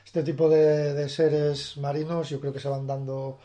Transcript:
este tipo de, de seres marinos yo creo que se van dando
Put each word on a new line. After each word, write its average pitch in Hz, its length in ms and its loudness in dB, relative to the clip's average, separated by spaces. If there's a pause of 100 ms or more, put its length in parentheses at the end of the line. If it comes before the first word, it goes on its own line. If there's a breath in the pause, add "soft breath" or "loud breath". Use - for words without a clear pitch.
este 165 160 -2
tipo 156 260 2
de, 151 460 4
de 143 160 -2
seres 147 640 0
marinos 151 540 -4
yo 139 100 -6
creo 139 140 -6
que 135 60 -10
se 139 100 -6
van 135 160 -4
dando 135 580 -6